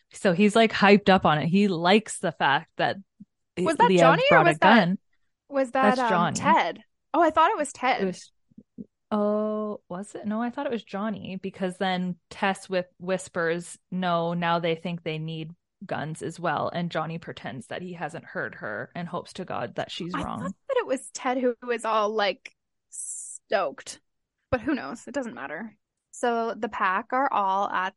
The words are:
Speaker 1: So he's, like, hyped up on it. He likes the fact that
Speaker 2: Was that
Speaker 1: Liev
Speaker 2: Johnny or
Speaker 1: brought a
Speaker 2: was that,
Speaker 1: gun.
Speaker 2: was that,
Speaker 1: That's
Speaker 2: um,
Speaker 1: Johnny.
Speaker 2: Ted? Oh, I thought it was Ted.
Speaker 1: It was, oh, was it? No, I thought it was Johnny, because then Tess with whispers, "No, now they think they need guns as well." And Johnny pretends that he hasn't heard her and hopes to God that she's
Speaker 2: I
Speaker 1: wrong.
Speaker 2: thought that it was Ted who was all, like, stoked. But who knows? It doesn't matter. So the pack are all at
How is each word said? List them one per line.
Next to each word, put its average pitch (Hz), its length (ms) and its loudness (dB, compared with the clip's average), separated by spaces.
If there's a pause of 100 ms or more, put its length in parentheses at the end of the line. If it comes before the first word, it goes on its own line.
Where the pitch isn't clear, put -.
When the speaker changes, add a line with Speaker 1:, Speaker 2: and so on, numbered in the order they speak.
(140)
Speaker 1:
So 190 200 2
he's, 202 220 6
like, 226 160 6
hyped 202 380 6
up 185 160 6
on 151 140 4
it. 151 80 -2
He 196 200 4
likes 185 520 0
the 175 120 -2
fact 151 460 0
that 147 200 0 (600)
Speaker 2:
Was 185 200 0
that - 120 6
Speaker 1:
Liev 185 80 6
Speaker 2:
Johnny 175 320 8
or - 60 8
Speaker 1:
brought 160 100 8
a 339 60 8
Speaker 2:
was 160 80 -4
that, 214 160 8
Speaker 1:
gun. 190 220 4 (520)
Speaker 2:
was 269 220 -2
that, - 100 0 (140)
Speaker 1:
That's 247 60 -2
Speaker 2:
um, 240 80 0
Speaker 1:
Johnny. 175 260 2
Speaker 2:
Ted? 220 480 2 (280)
Oh, 302 100 2
I 320 100 4
thought 330 180 4
it 427 80 0
was 294 160 -4
Ted. - 280 0
Speaker 1:
It 196 40 0
was, - 260 -8 (800)
oh, 214 800 -2
was 185 260 -12
it? 349 100 -14
No, 214 160 -4
I 240 80 -4
thought 285 160 -8
it - 60 -4
was 226 120 -6
Johnny, 196 580 -8
because 185 360 -6
then 180 380 -2 (140)
Tess - 400 -4
with 180 160 -2 (140)
whispers, 175 800 -4 (140)
"No, 175 420 -2
now 170 260 0
they 165 160 0
think 170 280 -8
they 156 140 -6
need 160 340 -8 (340)
guns 151 360 -8
as 160 180 -10
well." 156 340 -2
And 175 180 -4
Johnny 165 260 -6
pretends 131 500 -12
that - 140 -10
he 180 120 -12
hasn't 160 320 -10
heard 135 300 -10
her 107 400 -10
and 175 120 -8
hopes - 260 -10
to 180 120 -10
God - 300 -8
that - 160 -8
she's 170 220 -8
Speaker 2:
I - 100 -6
Speaker 1:
wrong. - 180 -6
Speaker 2:
thought 190 140 -8 (140)
that 523 80 0
it 427 100 0
was - 260 -6
Ted 262 260 -4
who 247 240 0
was 233 220 -6
all, 220 240 0
like, 202 440 -2 (360)
stoked. - 1080 -6 (520)
But 254 100 -2
who 269 140 -2
knows? 208 320 -10
It 247 60 -16
doesn't 247 220 -8
matter. 147 400 -12 (360)
So 233 460 -2
the 220 120 -6
pack 196 420 -2
are 262 200 0
all 196 380 0
at 185 280 -4